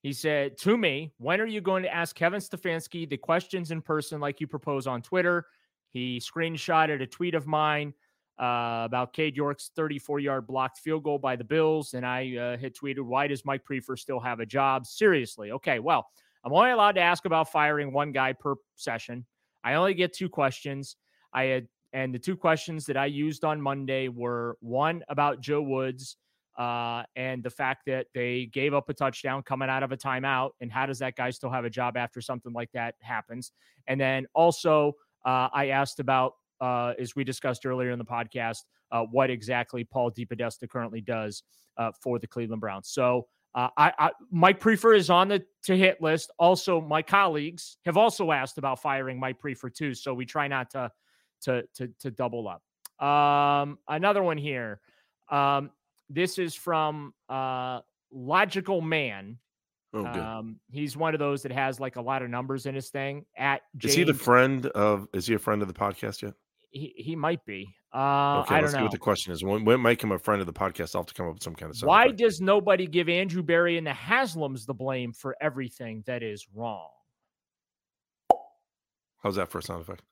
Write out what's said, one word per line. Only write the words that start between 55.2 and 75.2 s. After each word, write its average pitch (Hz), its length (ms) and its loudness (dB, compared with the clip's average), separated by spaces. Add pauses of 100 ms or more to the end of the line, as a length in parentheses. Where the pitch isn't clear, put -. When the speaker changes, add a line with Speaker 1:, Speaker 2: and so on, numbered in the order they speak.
Speaker 1:
Um, 143 420 2 (380)
this 180 280 -2
is 170 160 -2
from, 151 600 -2 (160)
uh, 127 500 -4 (320)
Logical 180 720 0
Man. 120 560 -4 (560)
Speaker 2:
Oh, 107 80 -4
good. 117 200 -6
Speaker 1:
Um, 110 380 -10 (100)
he's 139 260 -6
one 160 180 0
of 151 60 -2
those 143 240 0
that 127 80 -8
has, 135 280 -2
like, 131 160 -6
a 123 60 -8
lot 131 200 -2
of 123 60 -6
numbers 131 380 -6
in 135 80 -6
his 135 160 -8
thing, 139 340 -6 (120)
at 139 260 0 (200)
Speaker 2:
Is 143 120 4
he 170 100 6
the 151 80 6
Speaker 1:
James 135 100 0
Speaker 2:
friend 127 440 6
of, 104 480 2
is 90 120 -2
he 117 80 4
a 104 40 2
friend 104 240 0
of 95 60 -2
the 92 60 -12
podcast 101 480 -4
yet? 104 120 -10 (360)
Speaker 1:
He, 143 260 -12
he 160 200 -8
might 160 280 -2
be. 98 300 -12 (180)
Uh, - 40 -8 (460)
Speaker 2:
Okay, 135 120 0
Speaker 1:
I 156 60 6
Speaker 2:
let's 147 120 2
Speaker 1:
don't 139 60 -2
Speaker 2:
see 127 40 2
what 107 80 2
Speaker 1:
know. - 20 -6
Speaker 2:
the - 60 -6
question 92 340 0
is. 80 100 -6
When, 104 220 0
when 113 100 8
it 131 40 4
might 120 200 4
become 107 140 0
a 92 60 0
friend 104 220 2
of 92 60 -2
the 82 60 -8
podcast, 87 420 -4
I'll 87 80 -2
have 82 40 -8
to - 80 -20
come 90 120 -6
up 82 80 -6
with 101 80 -14
some 85 140 -10
kind 78 140 -12
of 76 60 -14
sound 127 120 -2
Speaker 1:
Why 190 160 8
Speaker 2:
effect. 240 140 2
Speaker 1:
does 214 220 2
nobody 190 460 4
give 165 220 0
Andrew 180 340 0
Berry 170 360 2
and 160 80 -4
the 143 40 -4
Haslams 156 760 -2
the 135 80 -6
blame 127 380 -4
for 131 280 -8